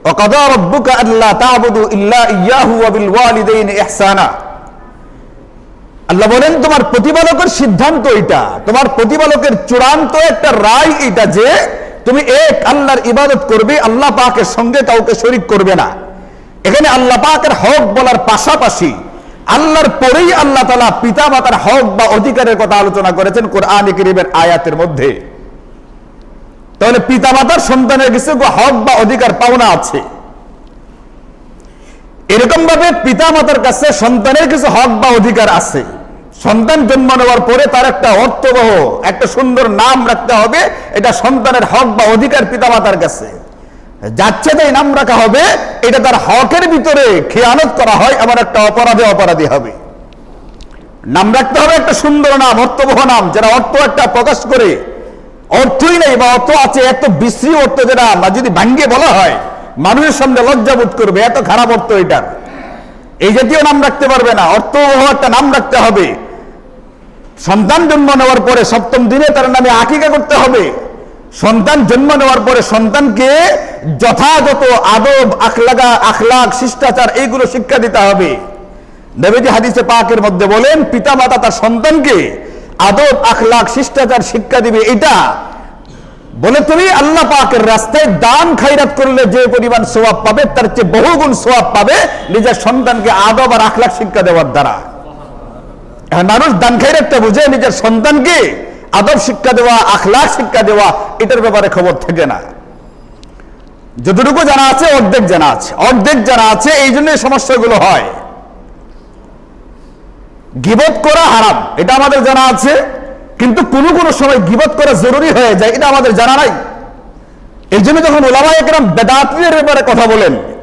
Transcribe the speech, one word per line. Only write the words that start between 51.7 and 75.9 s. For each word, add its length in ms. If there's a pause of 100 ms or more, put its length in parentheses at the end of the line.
একটা 180
সুন্দর 440
নাম, 220
অর্থবহ 460
নাম, 260
যারা 160
অর্থ 340
একটা 260
প্রকাশ 340
করে, 420 (640)
অর্থই 480
নেই 180
বা 100
অর্থ 260 (160)
আছে, 120
এত 300
বিশ্রী 460
অর্থ 320
যেটা, 280
বা 140
যদি 200
ভাঙ্গে 380
বলা 200
হয়, 280 (420)
মানুষের 340
সামনে 300
লজ্জা 340
বোধ 120
করবে, 340
এত 240
খারাপ 260
অর্থ 200
এটার। 320 (960)
এই 140
জাতীয় 300
নাম 200
রাখতে 240
পারবে 260
না, 120
অর্থবহ 680
একটা 180
নাম 240
রাখতে 240
হবে। 380 (1300)
সন্তান 420
জন্ম 280
নেওয়ার 260
পরে 240
সপ্তম 440
দিনে 160
তার 240
নামে 200
আকিকা 380
করতে 280
হবে। 580 (480)
সন্তান 440
জন্ম 300
নেওয়ার 260
পরে 200
সন্তানকে 680 (720)
যথাযথ 800
আদব, 580
আখলাকা, 480
আখলাক, 680